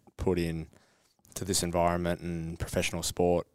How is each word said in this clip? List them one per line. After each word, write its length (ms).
put 240
in 260
to 100
this 180
environment 580
and 380
professional 440
sport, 520